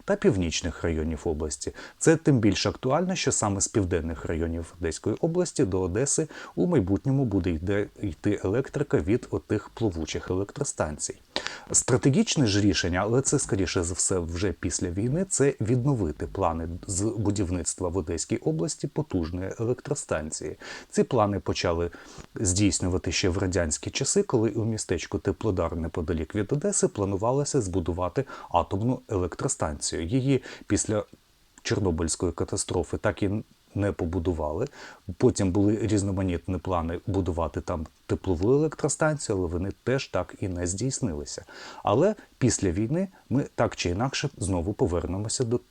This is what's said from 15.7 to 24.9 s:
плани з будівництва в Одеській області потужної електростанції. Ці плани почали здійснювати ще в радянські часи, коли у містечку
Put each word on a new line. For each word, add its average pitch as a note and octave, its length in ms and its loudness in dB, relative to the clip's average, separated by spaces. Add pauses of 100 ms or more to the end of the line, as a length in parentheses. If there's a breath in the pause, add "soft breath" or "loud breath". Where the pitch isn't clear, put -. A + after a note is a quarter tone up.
плани E2 420 0 (180)
з F#2 140 -2
будівництва G2 880 0
в E2+ 80 -2
Одеській E2+ 400 -2
області D#3+ 500 -2
потужної F#2 720 -4
електростанції. F#2 1000 -4 (320 loud breath)
Ці - 140 2
плани G2+ 360 2
почали E2+ 520 0 (440 loud breath)
здійснювати F#2 760 2
ще - 180 2
в E2+ 80 2
радянські F2+ 520 0
часи, G3 340 2
коли A2 260 2
у G#2+ 160 0
містечку G#2+ 540 -2